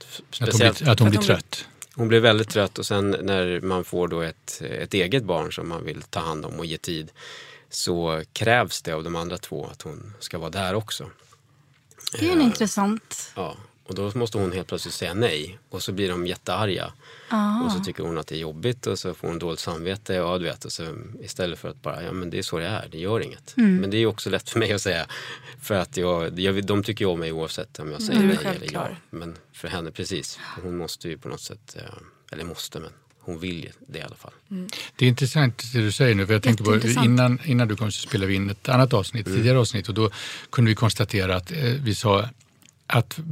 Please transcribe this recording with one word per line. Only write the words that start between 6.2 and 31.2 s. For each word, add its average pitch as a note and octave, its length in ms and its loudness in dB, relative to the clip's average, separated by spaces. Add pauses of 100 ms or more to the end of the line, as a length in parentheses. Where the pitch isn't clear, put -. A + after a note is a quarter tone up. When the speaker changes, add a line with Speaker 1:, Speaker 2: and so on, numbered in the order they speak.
Speaker 1:
om D#2+ 140 -8
och E2+ 60 -4
ge D#2 120 -4
tid, D#2 340 -8 (580)
så E2 540 -2 (100)
krävs A#2 480 2
det E2+ 100 -6
av D#2+ 120 -4
de E2+ 120 -6
andra E2+ 220 -6
två D2+ 340 -10
att C#2+ 100 -20
hon D#2+ 380 -14
ska - 180 -10
vara D#2+ 120 -6
där F#2 260 -2
också. G#2+ 340 -6 (1120)
Speaker 4:
Det D#4 80 2
är F4+ 40 2
en F4 80 6
Speaker 1:
Eh, C#4+ 60 6
Speaker 4:
intressant G#3 880 0
Speaker 1:
ja. D#2+ 220 -6 (320)
Och F#2+ 60 -6
då G2+ 200 -2
måste A#2+ 220 -2
hon F#2+ 140 0
helt F2+ 160 -6
plötsligt E2+ 260 -6
säga E2+ 200 -4
nej. F2+ 460 0 (100)
Och F#2 140 -8
så - 80 -4
blir F#2+ 180 0
de F2+ 180 -2
jättearga. F2+ 640 -2 (380)
Speaker 4:
Ah. G#3+ 340 2
Speaker 1:
Och A#3+ 80 0
så F#3 80 0
tycker F#3+ 240 -6
hon E2 140 -4
att D#2 100 -6
det D#2 80 -8
är D#2+ 40 -4
jobbigt D#2+ 480 -4
och G2+ 120 -2
så F2+ 140 -6
får E2+ 140 -8
hon E2+ 120 -4
dåligt E2 200 -4
samvete. F2 540 -4
Ja, F2+ 240 0
du F2 60 -4
vet. D#2 220 -6
Och - 60 -10
så, D#2+ 240 -8 (280)
istället F2 360 -6
för - 100 -10
att - 120 -16
bara, - 220 -8
ja F2 80 -8
men F2+ 180 -6
det F2+ 80 -6
är F#2+ 60 -2
så E2+ 160 -4
det E2 80 -4
är, - 240 -6
det D#2+ 60 -12
gör G2+ 220 -2
inget. - 380 -10
Speaker 4:
Mm. G3+ 200 4
Speaker 1:
Men G3 120 0
det G#2+ 80 0
är - 20 4
ju A2+ 60 4
också A2 240 -2
lätt F#2+ 200 -2
för A#2 100 0
mig G#2 140 2
att G2+ 80 0
säga. E2+ 240 0 (560)
För G#2+ 140 -2
att F2 220 -2
jag, F2 420 0
jag, G2 260 2
de G2+ 180 2
tycker G#2 220 -2
ju F#2 60 4
om E2 80 -2
mig E2 120 -4
oavsett D#2+ 480 -6
om D2+ 120 -8
jag D2 100 -8
säger A3 180 4
Speaker 3:
Mm. G3 80 8
Speaker 1:
nej G3 160 6
Speaker 3:
Du G3+ 60 -2
är F#3 60 -2
Speaker 1:
eller F3+ 40 -8
ja. - 0 - (200)
Speaker 3:
självklar. E3+ 200 -6 (100)
Speaker 1:
Men E2+ 260 -10 (180)
för - 140 -10
henne, E2 240 -6
precis. E2+ 480 -6 (240)
Hon F2 140 -6
måste E2+ 320 -8
ju D2+ 80 -8
på - 120 -12